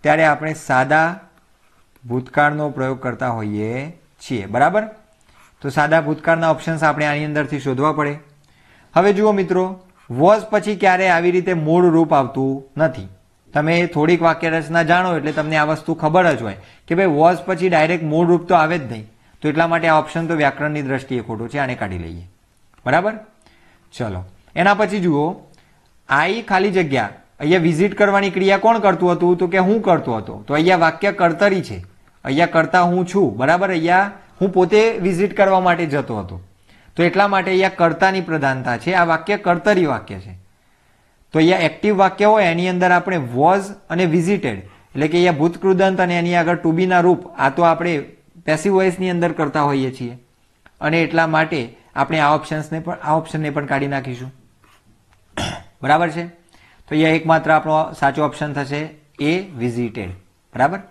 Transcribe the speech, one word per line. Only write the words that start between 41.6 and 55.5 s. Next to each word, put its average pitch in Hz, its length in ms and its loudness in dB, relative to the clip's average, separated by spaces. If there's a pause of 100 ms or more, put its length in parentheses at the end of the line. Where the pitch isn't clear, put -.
એક્ટિવ 208 340 0
વાક્ય 196 320 2
હોય 208 220 4
એની 180 180 0
અંદર 180 220 2
આપણે 175 240 0 (180)
was 190 320 2 (240)
અને 180 120 2 (100)
visited, 165 420 0 (360)
એટલે 143 140 -2
કે 160 100 0
અહીંયા 175 220 2
ભૂતકૃદંત 185 640 2
અને 175 120 -2
એની 175 240 -2
આગળ 165 240 0
to 160 120 2
be 180 140 2
ના 180 160 4
રૂપ, 180 160 2 (200)
આ 135 120 2
તો 170 140 2
આપણે 165 240 0 (520)
પેસિવ 156 320 0
વોઇસની 185 380 0
અંદર 170 240 0
કરતા 151 300 -2
હોઈએ 135 280 -2
છીએ 120 180 -10 (720)
અને 156 200 0
એટલા 165 300 0
માટે 160 240 0 (420)
આપણે 156 240 -2
આ 143 120 4
ઓપ્શન્સને 156 480 -8
પણ, 175 120 -8 (100)
આ 151 140 2
ઓપ્શનને 156 340 -6
પણ 147 160 -6
કાઢી 139 220 -2
નાખીશું, 127 380 -8 (1500)